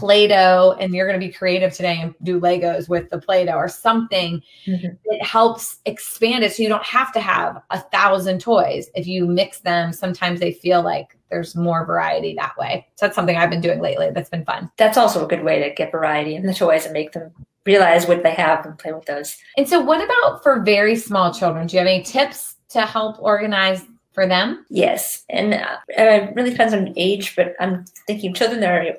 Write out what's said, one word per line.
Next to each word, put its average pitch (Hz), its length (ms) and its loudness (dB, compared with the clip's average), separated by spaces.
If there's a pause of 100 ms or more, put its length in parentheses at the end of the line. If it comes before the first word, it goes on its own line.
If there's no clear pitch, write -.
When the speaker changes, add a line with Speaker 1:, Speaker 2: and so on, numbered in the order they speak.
Speaker 1:
Play-Doh, 185 680 6
and 185 140 -4
you're 185 140 0
gonna 190 100 -2
be 185 140 -6
creative 185 420 0
today 175 260 -2
and 165 220 -8
do 175 180 -2
Legos 175 480 0
with 170 220 -2
the 160 80 -8
Play-Doh 175 380 0
or 160 120 -2
something 185 720 -2 (260)
Speaker 2:
Mm-hmm. 180 200 -4 (220)
Speaker 1:
that 214 160 -4
helps 226 600 0
expand 226 580 -2
it. 202 100 0
So - 100 -6
you 214 60 0
don't 214 160 -2
have 262 280 -2
to 226 60 -2
have 185 420 -2 (100)
a 190 80 -4
thousand 190 640 0
toys. 175 540 0
If 175 120 -6
you 180 180 -2
mix 175 360 -2
them, 170 320 -2
sometimes 175 460 -4
they 175 120 -2
feel 175 320 2
like 151 340 -6 (140)
there's 170 240 -6
more 165 300 0
variety 85 500 -2
that - 220 -8
way. 131 280 -6 (100)
So - 100 0
that's 202 100 -4
something 175 220 0
I've 170 120 2
been 170 120 -4
doing 165 180 -2
lately 156 320 -2
that's 170 180 -8
been 165 160 -8
fun. - 320 -6
Speaker 2:
That's 214 200 2
also 208 280 2
a - 20 -6
good 160 160 -2
way 156 160 2
to 147 140 -2
get 156 180 -6
variety 151 440 -2
in 185 100 -6
the 190 80 -2
toys 160 320 2
and 156 80 -8
make 151 200 -4
them 165 180 -12 (340)
realize 175 420 6
what 175 160 4
they 165 100 4
have 160 320 0
and 156 120 -16
play 160 160 -10
with 160 120 -12
those. 147 300 -10 (220)
Speaker 1:
And 277 100 2
so 349 120 4
what 311 240 2
about 480 400 0
for 254 180 4
very 208 340 4
small 190 380 0
children? 165 340 -2
Do 175 80 -6
you 185 40 4
have 180 80 2
any 185 160 2
tips - 520 -4 (140)
to 233 120 0
help 220 400 -4
organize 196 640 0 (300)
for 190 140 0
them? 196 420 0
Speaker 2:
Yes. - 600 -2
And, 202 260 0
uh, - 220 -6 (120)
it 208 460 4
really 247 160 0
depends 226 220 2
on 196 220 -2
age, 196 400 -2
but 175 240 0
I'm 185 240 -4 (240)
thinking 208 260 -6
children 226 280 -2
that 180 100 2
are 165 280 0